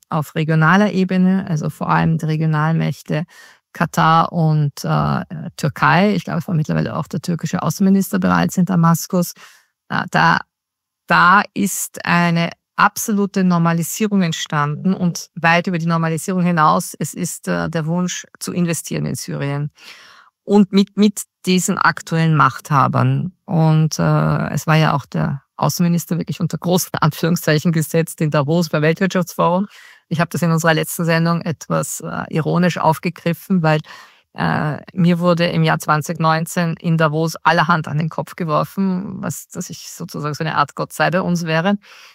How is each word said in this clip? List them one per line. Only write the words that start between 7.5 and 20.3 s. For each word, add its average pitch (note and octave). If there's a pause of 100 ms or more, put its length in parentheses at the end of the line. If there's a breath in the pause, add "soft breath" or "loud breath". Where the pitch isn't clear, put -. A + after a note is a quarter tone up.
Außenminister F#3+
bereits F3+
in F3+
Damaskus, E3+ (540 loud breath)
äh, -
da, E3 (640)
da F3 (100)
ist -
eine E3+ (260)
absolute G3
Normalisierung F3
entstanden D3+
und -
weit E3+
über F3+
die D#3+
Normalisierung E3
hinaus, E3+
es -
ist, -
äh, F3
der D#3+
Wunsch F3 (140)
zu -
investieren E3
in D3
Syrien D3 (760 loud breath)